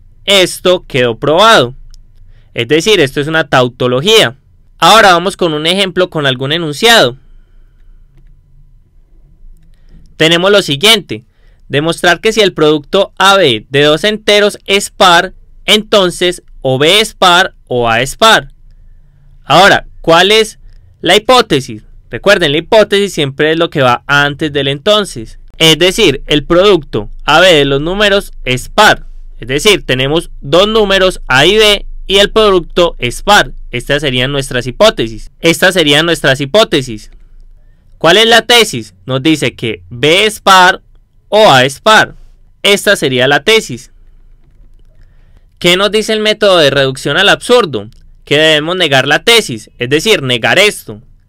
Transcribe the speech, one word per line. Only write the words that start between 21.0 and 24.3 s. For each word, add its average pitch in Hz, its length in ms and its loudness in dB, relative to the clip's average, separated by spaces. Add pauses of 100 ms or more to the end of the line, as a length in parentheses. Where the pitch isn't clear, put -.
la 170 140 0
hipótesis? 170 680 0 (260)
Recuerden, 175 420 0
la 147 80 -2
hipótesis 202 520 0
siempre 151 400 -2
es 165 60 -2
lo 165 120 -2
que 156 120 -2
va 120 240 0
antes 143 480 -2